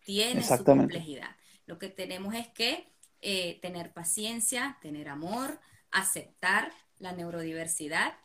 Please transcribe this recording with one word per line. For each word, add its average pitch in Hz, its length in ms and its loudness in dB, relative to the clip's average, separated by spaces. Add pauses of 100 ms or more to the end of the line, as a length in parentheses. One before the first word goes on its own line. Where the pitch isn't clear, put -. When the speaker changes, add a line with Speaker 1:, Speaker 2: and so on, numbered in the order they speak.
Speaker 1:
tiene 214 280 2
su 220 180 2
Speaker 2:
Exactamente. 135 440 8
Speaker 1:
complejidad. 160 400 -10 (320)
Lo 170 100 -14
que 190 120 -10
tenemos 190 460 -8
es 233 120 -8
que, 269 400 -2 (340)
eh, 180 400 -2
tener 175 320 -8
paciencia, 233 880 -2
tener 147 280 -10
amor, 220 500 -6 (320)
aceptar 190 800 0 (280)
la 185 140 -10
neurodiversidad 165 1000 -4 (120)